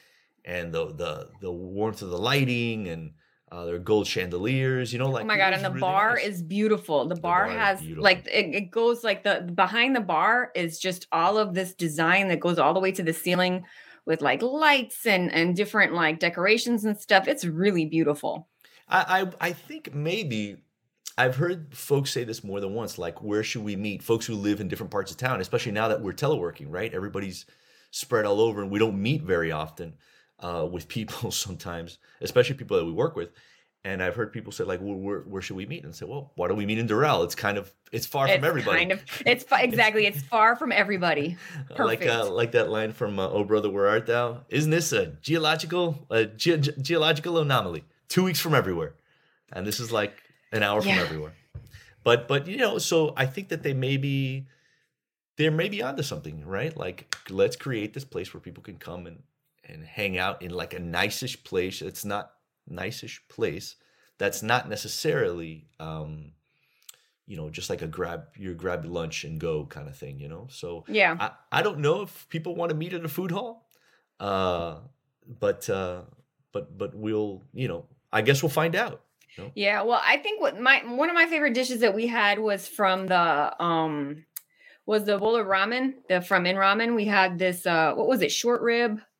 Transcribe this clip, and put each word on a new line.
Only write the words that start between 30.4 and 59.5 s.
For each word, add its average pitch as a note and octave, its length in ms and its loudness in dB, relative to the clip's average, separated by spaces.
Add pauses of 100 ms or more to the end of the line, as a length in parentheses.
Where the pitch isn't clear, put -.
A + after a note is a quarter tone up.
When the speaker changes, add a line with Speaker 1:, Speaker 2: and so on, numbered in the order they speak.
Speaker 1:
uh, F2 280 -4
with F2 200 -10
people A2 420 -6
<laughs> - 140 -4
sometimes, E2+ 540 -10 (200)
especially C3+ 380 2
people G#2 200 -2
that E2+ 80 2
we E2+ 60 -4
work G#2+ 240 -2
with. F2 140 -6 (560)
And F#2+ 180 -4
I've F2+ 120 -2
heard G#2+ 180 -6
people G2+ 180 -12
say, - 140 -6
like, F#2 160 -4
"Well, G2 160 -8
where, G2 240 -6
where F#2+ 200 -10
should F#2+ 140 -10
we F#2+ 100 -8
meet?" C#3+ 200 -12
And D#2+ 100 -16
say, - 100 -12
"Well, C3+ 300 -12
why F2+ 140 -2
don't G2+ 80 0
we G#2 80 -2
meet A2 140 0
in A2+ 80 0
Doral? A2+ 360 4
It's E2+ 120 -2
kind G2+ 220 -2
of, G2 140 -10 (220)
it's A2+ 120 -4
far C#3 220 0
Speaker 2:
It's G3 80 6
Speaker 1:
from C3+ 80 0
everybody." D#3 360 2
Speaker 2:
kind F3+ 120 0
of, F#3+ 100 -2 (240)
it's B3 200 2
fa-, C4 140 4
Speaker 1:
<laughs> B3 40 4
Speaker 2:
exactly, A3 420 2
it's G3+ 160 -2
far A3+ 360 4
from B3+ 160 -2
everybody. F3 640 2 (320)
Speaker 1:
Like, A2+ 360 0
uh, A#2 180 2
Speaker 2:
Perfect. G2+ 120 0
Speaker 1:
like A#2 160 2
that A2+ 180 2
line A2 220 -2
from, G#2 280 -4
uh, F#2+ 100 0
Oh G#2 160 0
Brother, G#2+ 240 2
Where G2 180 2
Art A2+ 180 4
Thou? A#2+ 440 0
"Isn't D3+ 220 0
this - 200 2
a G2 140 2 (160)
geological, D#3+ 880 0
a A2+ 160 4
ge-, D3 340 2
ge-, C#3 220 0
geological D#3+ 580 2
anomaly? A2 460 0 (240)
Two F3+ 160 4
weeks F3+ 160 0
from D#3+ 120 2
everywhere." F2+ 420 2 (580)
And F#2 120 -6
this G#2 140 -4
is, A#2 140 -8
like, G#2+ 200 0 (380)
an G#2+ 120 2
hour G#2 180 4
from G2 100 0
Speaker 2:
Yeah. F#2 100 2
Speaker 1:
everywhere. D#2 320 -4 (680)
But, A#2+ 240 4
but, C#3 200 0
you G3 100 -6
know, C4 220 2
so D#3+ 380 2
I C3+ 80 2
think G3 240 -8
that E3 120 -6
they C#3+ 120 -2
may C3+ 240 0
be, C3+ 500 -2 (920)
they're D#3 140 2
maybe F#3+ 320 -2
onto B3+ 180 -6
something, D#2 440 -8
right? A2 300 -6
Like, - 380 -10 (160)
let's G2 260 2
create A2 380 -6
this C3+ 120 -12
place F#2 280 -10
where F2+ 80 -18
people - 220 -18
can G2+ 140 -16
come F2 280 -14
and, E2 160 -18 (440)